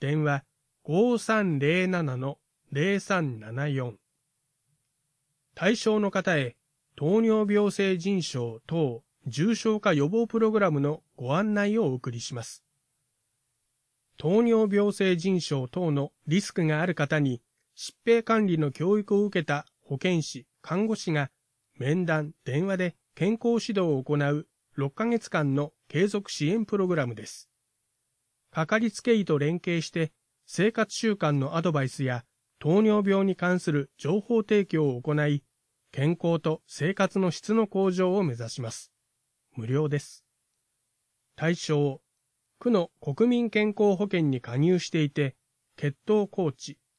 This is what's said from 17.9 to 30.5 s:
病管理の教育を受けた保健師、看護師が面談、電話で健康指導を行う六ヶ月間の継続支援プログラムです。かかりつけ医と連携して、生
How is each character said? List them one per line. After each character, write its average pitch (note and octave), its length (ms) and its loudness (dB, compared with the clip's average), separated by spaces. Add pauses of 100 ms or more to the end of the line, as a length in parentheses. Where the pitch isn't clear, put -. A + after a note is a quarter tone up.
病 A#3 180 4
管 A3 240 2
理 F3 100 2
の D3+ 140 2
教 F#3 280 0
育 G3+ 180 0
を G3+ 80 4
受 G3 160 -2
け D#3 40 -2
た D3 220 -4 (140)
保 C#3 180 -8
健 F3+ 240 2
師、 - 240 -12 (140)
看 G3 260 -2
護 A3 80 0
師 - 160 -6
が D3 220 -2 (440)
面 E3 300 0
談、 D#3 260 -2 (120)
電 D3+ 240 -2
話 G3 80 -2
で F3+ 180 -2 (220)
健 F#3+ 160 0
康 A#3 220 0
指 A3 140 -2
導 G3+ 120 -2
を D3+ 220 0
行 D3 120 -4
う D3 320 0 (300)
六 C#3 180 -4
ヶ A3 120 -2
月 A#3 220 -2
間 D3 280 0
の D3 160 -2 (160)
継 F3 180 0
続 G3+ 240 -4
支 - 160 -4
援 G#3+ 180 0
プ G3+ 140 -2
ロ F#3 80 0
グ F3+ 80 0
ラ C#3 140 0
ム A2+ 80 -10
で - 100 -14
す。 - 240 -20 (1000)
か D#3+ 140 -2
か G#3+ 120 0
り A3 140 -2
つ - 80 -14
け A#3+ 140 2
医 G#3 100 2
と D#3 140 2
連 D#3 220 -2
携 E3+ 220 -2
し - 80 -10
て、 E3 220 -2 (340)
生 G3+ 240 0